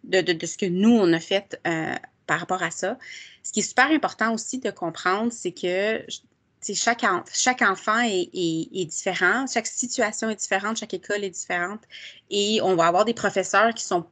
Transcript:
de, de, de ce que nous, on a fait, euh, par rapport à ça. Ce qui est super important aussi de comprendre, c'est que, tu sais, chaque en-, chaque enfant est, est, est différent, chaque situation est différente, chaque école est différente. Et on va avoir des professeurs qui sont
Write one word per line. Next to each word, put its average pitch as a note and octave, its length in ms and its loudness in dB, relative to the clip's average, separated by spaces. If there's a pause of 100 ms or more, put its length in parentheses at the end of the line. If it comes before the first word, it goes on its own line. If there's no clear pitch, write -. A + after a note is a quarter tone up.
de, F#3+ 160 2
de, F3 140 2
de E3 100 -6
ce - 140 -10
que G#3 80 -2
nous, F#3+ 280 4
on F3+ 200 6
a D#3+ 60 0
fait, - 460 -4
euh, D#3+ 280 -2 (320)
par D#3 140 0
rapport F#3 220 -4
à E3+ 80 -2
ça. G3+ 280 -4 (440)
Ce - 100 -12
qui D#4+ 80 0
est - 20 0
super C4+ 280 4
important A3+ 440 2
aussi A3+ 240 -6
de A3 120 -4
comprendre, F#3+ 600 -2
c'est F3+ 200 -8
que, F#3+ 540 -2
tu - 140 -12 (400)
sais, G3+ 140 -8
chaque A#3 280 0
en-, G3 300 2
chaque - 300 0
enfant G#3+ 380 2
est, G3+ 320 0
est, E3 400 -2
est F#3 120 -2
différent, F#3+ 680 0
chaque A3+ 140 -2
situation A3 640 -2
est G#3+ 60 -4
différente, G3+ 400 -2
chaque - 180 -8
école G3+ 300 -4
est G3 60 -6
différente. F3+ 520 -6 (480)
Et G3+ 320 2
on F#3 140 4
va E3 100 4
avoir F3 180 4
des A3+ 100 0
professeurs G3+ 600 2
qui - 100 -8
sont F3 280 -2